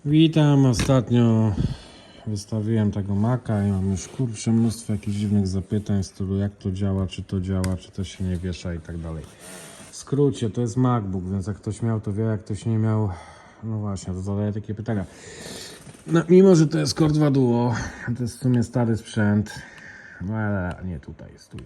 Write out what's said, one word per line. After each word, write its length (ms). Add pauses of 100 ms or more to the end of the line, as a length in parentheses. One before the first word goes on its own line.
Witam. 600
Ostatnio 880 (720)
wystawiłem 640
tego 240
Maca 520
i 40
mam 200
już, 160
kurczę, 440
mnóstwo 420
jakichś 240
dziwnych 300
zapytań 560
w 20
stylu, 320
jak 180
to 160
działa, 360
czy 160
to 180
działa, 360
czy 140
to 120
się 200
nie 140
wiesza 360
i 60
tak 180
dalej. 260 (680)
W 40
skrócie, 540
to 120
jest 160
MacBook, 540
więc 160
jak 100
ktoś 240
miał, 200
to 120
wie, 100
jak 200
ktoś 220
nie 120
miał, 320 (540)
no 160
właśnie, 340
to 80
zadaje 320
takie 220
pytania. 300 (1040)
No, 220
mimo 260
że 120
to 120
jest 180
Core 160
dwa 180
Duo, 440 (420)
to 60
jest 140
w 40
sumie 220
stary 340
sprzęt, 640 (600)
no 140
ale 400 (100)
nie 140
tutaj, 340
jest 180
tu. 140